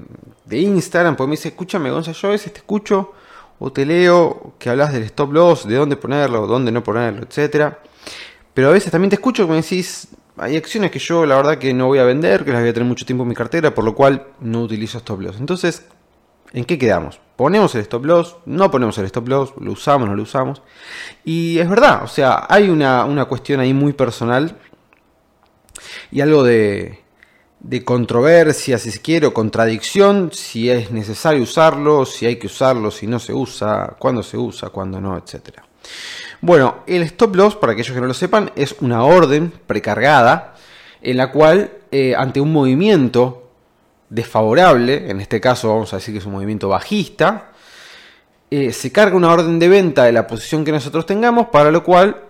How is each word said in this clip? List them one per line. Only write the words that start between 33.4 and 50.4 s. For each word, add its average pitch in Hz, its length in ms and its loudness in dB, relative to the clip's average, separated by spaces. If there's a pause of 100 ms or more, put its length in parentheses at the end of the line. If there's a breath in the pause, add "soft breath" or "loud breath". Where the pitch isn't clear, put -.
cuándo 123 240 -2
se - 140 -12
usa, 107 340 -8
cuándo 95 300 -10
no, 95 160 -6
etcétera. - 480 -18 (760 loud breath)
Bueno, 156 460 4
el 175 160 0
stop 196 320 0
loss, 208 220 4
para 117 160 -4
aquellos 117 200 -6
que 123 80 -6
no 123 60 -4
lo 127 80 -4
sepan, 196 400 -2
es - 260 -4
una 120 240 -2
orden 160 480 4 (140)
precargada 120 880 2 (480 loud breath)
en 127 140 -4
la 127 160 0
cual, 160 400 4 (180)
eh, 131 260 0
ante 131 240 -2
un 151 120 0
movimiento 135 1000 2 (580)
desfavorable, 120 1000 2
en 98 100 -6
este 104 200 -4
caso 120 280 0
vamos 110 240 -2
a 101 40 -6
decir 104 180 -10
que 107 40 -8
es 95 80 -12
un 101 60 -12
movimiento 98 360 -6
bajista, 185 840 -2 (1000 loud breath)
eh, 135 220 -2
se 127 200 -10
carga 196 240 4
una 170 160 4
orden 165 260 2
de 170 100 4
venta 175 360 6
de 117 80 6
la 113 140 2
posición 151 380 -4